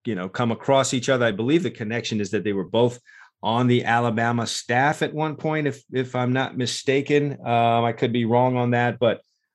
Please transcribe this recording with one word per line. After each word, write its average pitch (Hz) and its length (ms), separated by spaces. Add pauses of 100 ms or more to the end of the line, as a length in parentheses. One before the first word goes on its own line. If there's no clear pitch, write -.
you 113 60
know, 92 160
come 117 220
across 135 420
each 127 160
other. 123 160
I 113 60
believe 127 320
the 113 80
connection 113 500
is 98 80
that 101 140
they 101 100
were 95 100
both 120 360 (420)
on 117 240
the 123 200
Alabama 117 600
staff 135 560
at 156 100
one 151 240
point, 156 300
if, 127 260
if 127 240
I'm 123 160
not 131 240
mistaken. 139 880
Um, 117 400
I 117 80
could 120 220
be 120 100
wrong 123 320
on 123 140
that, 120 300
but, 117 220 (340)